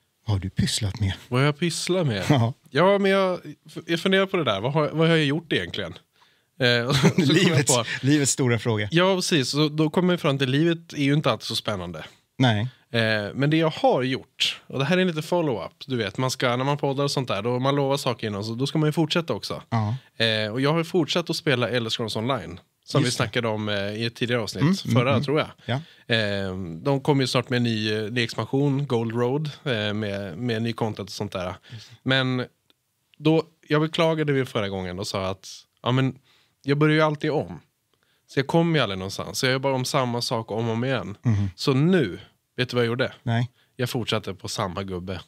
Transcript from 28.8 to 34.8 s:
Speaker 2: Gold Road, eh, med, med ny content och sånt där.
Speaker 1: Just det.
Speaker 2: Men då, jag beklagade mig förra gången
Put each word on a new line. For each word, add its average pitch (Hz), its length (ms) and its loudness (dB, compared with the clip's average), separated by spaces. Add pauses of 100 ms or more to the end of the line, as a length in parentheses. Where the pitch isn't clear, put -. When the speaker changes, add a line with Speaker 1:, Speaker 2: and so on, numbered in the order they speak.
Speaker 2:
Gold 117 280 0
Road, 135 360 -2 (140)
eh, 104 300 0
med, 101 440 -4
med 117 240 -2
ny 117 100 -2
content 107 360 -4
och - 60 -14
sånt 101 180 -6
där. 90 220 -6 (180)
Speaker 1:
Just 110 180 -18
det. 117 120 -20
Speaker 2:
Men 131 420 0 (760)
då, 156 260 4 (240)
jag 151 120 2
beklagade 156 520 0
mig 135 140 0
förra 104 220 -2
gången 92 300 -6